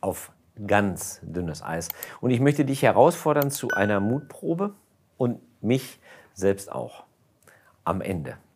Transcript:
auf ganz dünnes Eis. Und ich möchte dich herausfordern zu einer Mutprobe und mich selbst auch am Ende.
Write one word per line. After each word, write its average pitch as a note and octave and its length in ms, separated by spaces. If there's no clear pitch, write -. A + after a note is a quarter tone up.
auf - 300
ganz G2+ 600
dünnes E2 360
Eis. E2 280
Und B2 100
ich A#2+ 80
möchte C#3+ 260
dich C3+ 200
herausfordern C#3+ 640
zu B2+ 200
einer G2+ 280
Mutprobe E3 760
und A#2+ 240
mich B2+ 380
selbst G2 360
auch - 320
am F2 180
Ende. E2+ 360